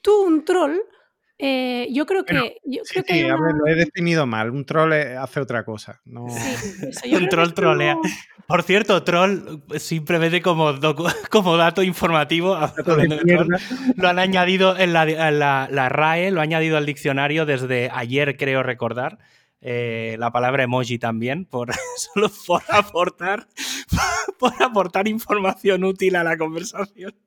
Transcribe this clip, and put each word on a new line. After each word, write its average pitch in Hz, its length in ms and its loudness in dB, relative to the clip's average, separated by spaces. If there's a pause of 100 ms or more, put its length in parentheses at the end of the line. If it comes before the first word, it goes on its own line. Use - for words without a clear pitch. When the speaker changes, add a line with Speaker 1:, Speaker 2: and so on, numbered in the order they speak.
Speaker 1:
tú 403 240 4
un 320 200 2
troll, 339 320 2 (600)
eh, 254 540 -2
yo 277 160 0
creo 381 180 0
Speaker 2:
Bueno, - 180 0
Speaker 1:
que, - 220 -6
yo 269 200 -6
Speaker 2:
sí, - 80 -14
Speaker 1:
creo 370 120 -2
que - 100 -4
Speaker 2:
sí, 165 100 4
Speaker 1:
hay 131 60 0
Speaker 2:
a - 20 2
ver, - 100 0
Speaker 1:
una 160 160 2
Speaker 2:
lo 151 80 2
he 160 80 4
definido 165 520 0
mal. 110 240 -2
Un 139 140 -6
troll, 160 280 2
eh, 143 240 0
hace 135 240 -6
otra 120 240 -4
cosa, 110 400 -14
no 120 240 -14
Speaker 1:
Sí, 143 600 -8
eso, - 200 -12
yo 208 100 2
Speaker 3:
<laughs> - 0 -
Un - 0 -
Speaker 1:
creo - 60 2
que 180 40 -2
Speaker 3:
troll 170 200 4
Speaker 1:
es 165 60 -6
Speaker 3:
trolea. 151 400 2
Speaker 1:
como 320 140 -2 (380)
Speaker 3:
Por 170 160 0
cierto, 196 400 2
troll, 185 380 2 (380)
simplemente 165 640 0
como 160 320 2
docu-, 156 380 0
<laughs> - 180 -10
como 185 260 4
dato 170 260 4
informativo, 170 720 0
Speaker 2:
Dato 151 300 -2
de 180 80 2
Speaker 3:
hablando 156 240 4
de 151 80 -4
troll, 170 240 4
Speaker 2:
mierda. 175 100 0 (380)
Speaker 3:
lo 185 120 4
han 180 120 2
añadido 185 580 4
en 185 140 2
la, 165 160 4
en 156 320 2
la, 139 300 2
la 135 180 0
rae, 160 420 2
lo 185 100 0
ha 151 40 2
añadido 160 320 0
al 147 100 0
diccionario 143 600 -2
desde 127 460 -2
ayer, 131 440 -2
creo 135 260 0
recordar, 123 560 -4 (440)
eh, 113 560 -6
la 117 140 -2
palabra 127 320 0
emoji 123 340 -2
también, 120 480 -4
por, 120 260 -8
<laughs> - 240 -8
solo 202 340 -2 (160)
por 175 240 0
aportar, 196 760 0 (100)
<laughs> 277 840 -4
por 247 140 2 (100)
aportar 196 460 0
información 196 760 0
útil 190 320 0
a 170 80 0
la 165 120 0
conversación. 185 800 -8 (120)